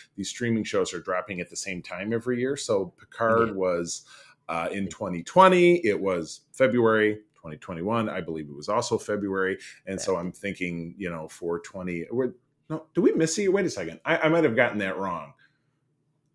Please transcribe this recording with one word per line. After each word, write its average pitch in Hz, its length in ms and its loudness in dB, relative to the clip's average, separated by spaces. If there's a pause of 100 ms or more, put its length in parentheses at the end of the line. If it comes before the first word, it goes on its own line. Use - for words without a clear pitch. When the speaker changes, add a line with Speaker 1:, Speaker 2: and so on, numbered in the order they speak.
(160)
Speaker 1:
these 98 120 -6
streaming 113 360 0
shows 98 280 0
are 87 80 -8
dropping 92 400 -4
at - 80 -8
the - 80 -16
same 90 240 -8
time 95 320 -8
every 120 260 -2
year. 131 160 -2
So 110 460 -2
Picard 113 480 2
Speaker 2:
Yeah. 101 60 -6
Speaker 1:
was, 87 480 -2 (480)
uh, 82 200 -2
in 98 180 -4
twenty 90 340 -6
twenty, 180 540 8
it 107 220 2
was 87 440 -2 (100)
February. 110 680 4 (160)
Twenty 76 200 -14
twenty-one, 101 540 -2
I 92 100 -4
believe 80 300 -8
it 71 40 -14
was 73 140 -14
also 113 300 0
February. 95 580 -2 (300)
And 95 120 -4
so 95 140 -2
Speaker 2:
Yeah. 87 60 0
Speaker 1:
I'm 87 140 -6
thinking, 87 640 -6
you 95 100 -4
know, 82 200 -8
for 85 320 -4
twenty, 90 500 -8
we're, 123 240 -2 (360)
no, 156 140 -8 (100)
did 170 60 0
we 294 120 4
miss 160 260 0
it? 190 140 2
Wait 196 140 2
a - 40 -4
second. 82 340 -8
I, 160 140 2
I 160 100 4
might 165 160 4
have 117 120 2
gotten 117 220 4
that 95 200 -2
wrong. 82 340 -6 (1040)